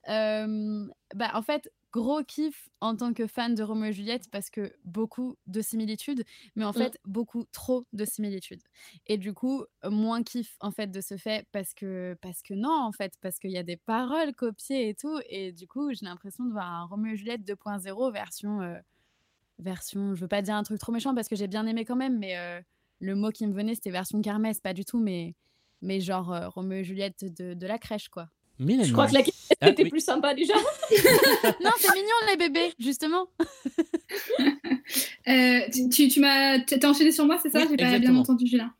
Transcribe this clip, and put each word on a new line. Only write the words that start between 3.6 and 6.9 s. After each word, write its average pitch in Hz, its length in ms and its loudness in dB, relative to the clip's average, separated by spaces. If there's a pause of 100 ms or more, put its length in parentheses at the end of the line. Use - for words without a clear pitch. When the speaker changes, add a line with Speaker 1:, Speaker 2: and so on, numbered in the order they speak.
Speaker 1:
Roméo 214 260 -4
et 214 40 -4
Juliette 214 360 -8
parce 202 220 -10
que 202 220 -8 (100)
beaucoup 220 540 -6 (100)
de 202 140 -6
similitudes, 220 640 -6 (300)
mais 214 100 -4
en 208 60 -4
Speaker 2:
Mm. - 20 -8
Speaker 1:
fait, 233 320 -2